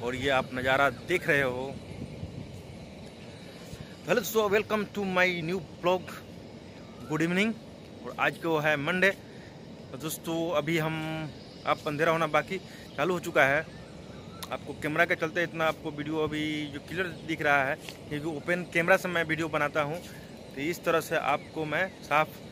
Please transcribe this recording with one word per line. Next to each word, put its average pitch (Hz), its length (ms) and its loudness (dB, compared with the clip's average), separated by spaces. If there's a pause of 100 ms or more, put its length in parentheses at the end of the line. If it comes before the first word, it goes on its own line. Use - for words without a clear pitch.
और 123 120 0
ये 131 140 0
आप 131 240 4
नज़ारा 131 360 6
देख 165 380 0
रहे 147 140 6
हो। 127 220 0 (2500)
हेलो 170 80 6
दोस्तों, 220 340 2
welcome 208 400 2
to 202 180 -2
my 185 180 6 (200)
new 175 160 -2 (180)
vlog, 180 340 2 (1000)
good 156 140 2
evening। 190 280 4 (520)
और - 140 -8
आज 143 180 2
को 165 220 2
है 151 180 4
मंडे। 180 320 4 (840)
तो 143 60 -10
दोस्तों, 160 400 -4 (140)
अभी 151 260 2
हम, 160 180 0 (720)
आप 151 200 2
अंधेरा 156 240 4
होना 165 160 4
बाकी 151 300 2 (400)
चालू 165 160 2
हो 170 60 0
चुका 160 260 6
है। 147 200 4 (840)
आपको 131 300 -8
कैमरा 156 240 4
के 170 100 2
चलते 165 280 0
इतना 160 220 0
आपको 160 260 0
वीडियो 147 320 -2
अभी 151 500 -2
जो 143 60 -8
क्लियर 170 340 -4 (140)
दिख 156 140 -2
रहा 143 220 6
है, 139 120 0 (340)
क्योंकि 147 280 -4
ओपन 175 360 0
कैमरा 175 240 6
से 180 120 0
मैं 170 140 2
वीडियो 160 260 0
बनाता 151 320 2
हूँ, 151 200 -2 (540)
तो 131 60 -4
इस 160 220 -2
तरह 165 180 4
से 160 140 -2
आपको 147 500 0
मैं 156 220 0 (160)
साफ 156 380 4 (100)